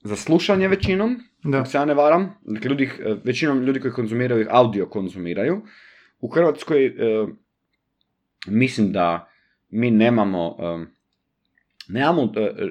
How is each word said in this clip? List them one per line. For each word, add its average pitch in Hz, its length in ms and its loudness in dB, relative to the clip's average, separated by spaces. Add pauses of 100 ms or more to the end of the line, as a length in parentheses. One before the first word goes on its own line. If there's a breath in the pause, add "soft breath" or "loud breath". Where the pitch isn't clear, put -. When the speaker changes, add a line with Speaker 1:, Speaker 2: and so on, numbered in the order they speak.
Speaker 1:
za 104 160 -8
slušanje 185 520 2
većinom, 196 480 0 (280)
Speaker 2:
Da. 139 140 0
Speaker 1:
ako 127 100 -2
se 143 100 -2
ja 143 60 2
ne 147 100 2
varam. 156 480 2
Dakle, 107 260 -8
ljudi 139 160 0
ih, - 200 -8
e, 107 100 0 (100)
većinom 127 380 0
ljudi 135 180 0
koji 127 120 -4
konzumiraju 120 480 0
ih 107 100 0
audio 110 360 4
konzumiraju. 98 760 -6 (580 loud breath)
U 117 80 -6
Hrvatskoj, 151 580 2
e, 120 60 -2 (1500)
mislim 110 460 2
da 85 360 0 (420 soft breath)
mi 117 200 0
nemamo, 107 680 2
e, 82 280 -8 (1040)
nemamo, 139 480 0
e, 110 40 -2
e, 104 120 -2 (180)